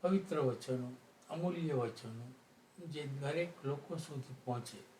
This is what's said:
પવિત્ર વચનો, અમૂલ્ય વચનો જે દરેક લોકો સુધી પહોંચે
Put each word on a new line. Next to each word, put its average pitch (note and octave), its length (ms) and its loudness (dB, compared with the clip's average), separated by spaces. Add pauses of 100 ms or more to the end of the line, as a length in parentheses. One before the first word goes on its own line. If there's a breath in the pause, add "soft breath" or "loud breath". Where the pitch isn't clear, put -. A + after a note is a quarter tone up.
પવિત્ર F#3 380 4
વચનો, B2+ 520 2 (380)
અમૂલ્ય E3 440 2
વચનો A#2 580 -2 (560)
જે D3+ 160 -4
દરેક C#3+ 600 -2
લોકો C#3+ 300 0
સુધી C3+ 400 -6 (100)
પહોંચે A#2+ 540 -4